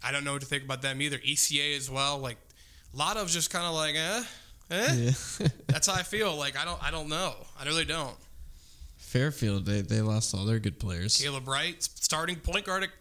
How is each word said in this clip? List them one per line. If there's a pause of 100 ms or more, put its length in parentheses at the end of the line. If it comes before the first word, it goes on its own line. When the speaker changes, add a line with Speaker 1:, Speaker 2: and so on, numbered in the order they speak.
Speaker 1:
I
don't
know
what
to
think
about
them
either.
E
C
A
as
well,
like, (580)
a
lot
of
just
kinda
like,
eh, (480)
eh?
Speaker 2:
Yeah. (100)
<laughs>
Speaker 1:
That's
how
I
feel.
Like,
I
don't,
I
don't
know. (240)
I
really
don't. (840)
Speaker 2:
Fairfield,
they,
they
lost
all
their
good
players.
Speaker 1:
Caleb
Wright,
s-,
starting
point
guard
at (100)